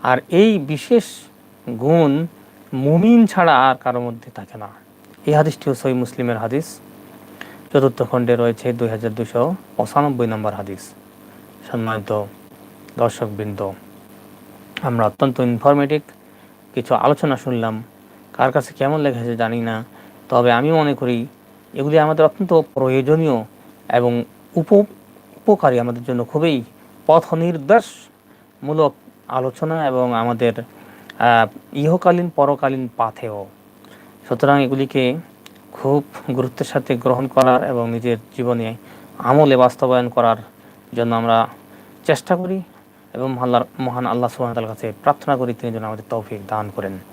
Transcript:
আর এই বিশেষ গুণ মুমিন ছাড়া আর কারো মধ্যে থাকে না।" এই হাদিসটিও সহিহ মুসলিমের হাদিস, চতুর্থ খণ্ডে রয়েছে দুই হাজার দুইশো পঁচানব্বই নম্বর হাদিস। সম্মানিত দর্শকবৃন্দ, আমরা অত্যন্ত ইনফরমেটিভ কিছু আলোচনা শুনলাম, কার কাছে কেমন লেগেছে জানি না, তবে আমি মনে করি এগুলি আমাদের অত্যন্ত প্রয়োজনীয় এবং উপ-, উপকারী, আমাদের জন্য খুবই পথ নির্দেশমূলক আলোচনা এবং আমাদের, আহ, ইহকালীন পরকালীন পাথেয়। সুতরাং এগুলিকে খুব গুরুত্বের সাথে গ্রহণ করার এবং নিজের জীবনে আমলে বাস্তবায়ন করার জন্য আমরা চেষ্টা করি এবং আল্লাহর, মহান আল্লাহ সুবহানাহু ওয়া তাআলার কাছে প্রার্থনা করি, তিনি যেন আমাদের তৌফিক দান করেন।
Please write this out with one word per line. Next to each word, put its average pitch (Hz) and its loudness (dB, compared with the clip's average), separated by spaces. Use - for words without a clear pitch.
আর 127 2
এই 202 2
বিশেষ 156 -2
গুণ 147 2
মুমিন 175 4
ছাড়া 147 4
আর 127 0
কারো 123 -4
মধ্যে 120 -10
থাকে 110 -18
না।" 104 -16
এই 151 2
হাদিসটিও 151 0
সহিহ 131 -2
মুসলিমের 120 -4
হাদিস, 117 -6
চতুর্থ 127 2
খণ্ডে 120 0
রয়েছে 120 -2
দুই 117 -4
হাজার 110 -6
দুইশো 120 -2
পঁচানব্বই 123 0
নম্বর 107 -4
হাদিস। 98 -14
সম্মানিত 110 -4
দর্শকবৃন্দ, 104 -4
আমরা 117 0
অত্যন্ত 127 -2
ইনফরমেটিভ 143 2
কিছু 123 -2
আলোচনা 139 0
শুনলাম, 113 -4
কার 131 0
কাছে 135 -2
কেমন 147 0
লেগেছে 120 -2
জানি 113 -2
না, 113 -4
তবে 120 4
আমি 135 2
মনে 151 2
করি 123 -4
এগুলি 147 2
আমাদের 156 4
অত্যন্ত 175 0
প্রয়োজনীয় 135 2
এবং 120 0
উপ-, 202 4
উপকারী, 151 2
আমাদের 120 -4
জন্য 120 -4
খুবই 151 -2
পথ 165 4
নির্দেশমূলক 160 -2
আলোচনা 147 -4
এবং 127 0
আমাদের, 117 0
আহ, 117 2
ইহকালীন 175 2
পরকালীন 135 0
পাথেয়। 110 -6
সুতরাং 139 4
এগুলিকে 135 0
খুব 143 0
গুরুত্বের 131 -4
সাথে 131 -2
গ্রহণ 127 0
করার 127 4
এবং 117 -2
নিজের 117 -2
জীবনে 117 -4
আমলে 139 6
বাস্তবায়ন 123 4
করার 117 2
জন্য 117 0
আমরা 113 2
চেষ্টা 165 0
করি 185 -6
এবং 127 -4
আল্লাহর, 123 0
মহান 123 -4
আল্লাহ 120 -2
সুবহানাহু - -8
ওয়া 117 -6
তাআলার 113 -6
কাছে 110 -10
প্রার্থনা 143 0
করি, 123 -4
তিনি 120 -8
যেন 110 -8
আমাদের 107 -10
তৌফিক 107 -8
দান 107 -6
করেন। 98 -8